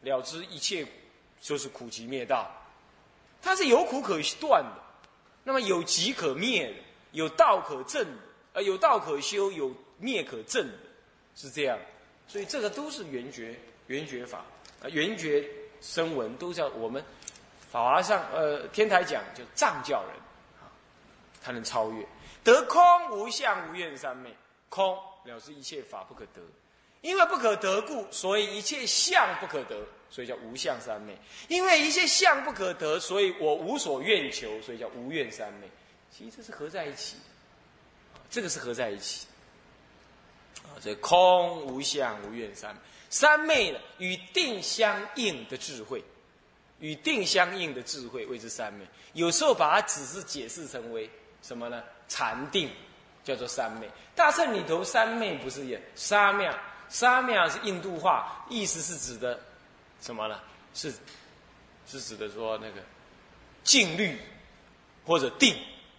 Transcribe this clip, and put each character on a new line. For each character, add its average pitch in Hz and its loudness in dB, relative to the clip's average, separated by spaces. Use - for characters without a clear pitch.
了 127 -2
知 160 -10
一 180 -16
切 156 -4
就 147 -4
是 135 -6
苦 123 -14
集 117 -12
灭 127 -6
道， 110 0
它 370 2
是 370 0
有 262 8
苦 277 -2
可 202 -2
断 240 6
的， 113 -12
那 262 -4
么 262 4
有 190 2
集 185 0
可 156 0
灭 180 0
的， 101 -10
有 156 -2
道 262 6
可 135 -8
证 247 -2
的， 135 -14
呃， 202 -2
有 190 0
道 247 6
可 156 -2
修， 196 -2
有 139 -4
灭 208 -4
可 117 -10
证 - -2
的， 117 -12
是 139 -16
这 147 -4
样。 123 0
所 - -10
以 196 -6
这 285 -4
个 214 -2
都 285 -8
是 247 -10
缘 131 -8
觉， 120 -14
缘 143 -6
觉 123 -10
法 90 -14
啊， 131 -10
缘 165 0
觉 147 2
声 165 -2
闻 120 -4
都 175 -8
叫 160 -2
我 113 -6
们 135 -6
法 117 0
华 139 6
上， 190 2
呃， 151 -2
天 214 2
台 180 6
讲 120 -4
就 127 -14
藏 175 2
教 131 0
人 92 -10
啊， - -20
他 127 -10
能 117 -8
超 113 0
越， 110 -10
得 254 10
空 349 8
无 208 -4
相 202 -2
无 - -12
愿 165 -8
三 127 -8
昧， 127 -16
空 190 0
了 120 -16
知 147 -20
一 143 -20
切 139 -10
法 104 -12
不 107 -20
可 113 -18
得， - -20
因 359 -4
为 359 8
不 349 -2
可 233 2
得 196 0
故， 220 -6
所 190 0
以 208 -2
一 214 -8
切 269 -4
相 302 4
不 180 -8
可 139 -6
得， 107 -10
所 - -14
以 123 -10
叫 123 -8
无 113 -14
相 131 -4
三 110 -8
昧。 104 -16
因 359 2
为 349 8
一 302 2
切 339 4
相 311 4
不 277 -4
可 185 -4
得， 160 -2
所 190 -2
以 190 2
我 156 4
无 196 -4
所 139 -2
愿 165 2
求， 110 -8
所 117 -12
以 - -14
叫 113 -8
无 123 -12
愿 143 -4
三 107 -10
昧。 101 -18
其 - -20
实 226 -18
这 240 -20
是 214 -18
合 147 -10
在 165 -8
一 143 -12
起 - -12
的， - -20
这 233 -4
个 185 -4
是 - -4
合 120 -6
在 117 -2
一 101 -8
起 - -10
啊。 143 -20
所 104 -6
以 104 -4
空 175 6
无 131 -6
相 123 -2
无 104 -10
愿 110 -10
三 104 -14
昧， - -20
三 302 6
昧 294 2
呢， 123 -8
与 185 -4
定 254 0
相 208 2
应 165 -4
的 131 -10
智 127 -10
慧， 113 -8
与 156 -8
定 233 0
相 180 4
应 165 -4
的 123 -8
智 127 -10
慧 113 -8
谓 123 -8
之 113 -12
三 107 -8
昧。 101 -18
有 170 0
时 220 2
候 285 6
把 160 4
它 208 4
只 143 -4
是 165 -10
解 123 -10
释 160 -10
成 117 -12
为 110 -8
什 123 -14
么 117 -8
呢？ 117 -10
禅 123 -4
定 156 0
叫 135 -4
做 123 -6
三 117 -4
昧。 110 -12
大 302 8
乘 302 2
里 190 -2
头 165 0
三 226 2
昧 214 -2
不 127 -8
是 139 -10
也， 113 -6
沙 202 4
妙， 185 0
沙 254 4
妙 214 4
是 165 -4
印 190 -2
度 175 -6
话， 151 0
意 226 -4
思 160 -2
是 165 -4
指 127 -8
的 120 -4
什 127 -12
么 110 -4
呢？ 104 -6
是， 151 -8
是 135 -14
指 110 -12
的 107 -6
说 110 -4
那 110 -10
个 98 -16
静 185 6
虑 170 -2
或 165 4
者 131 0
定。 214 6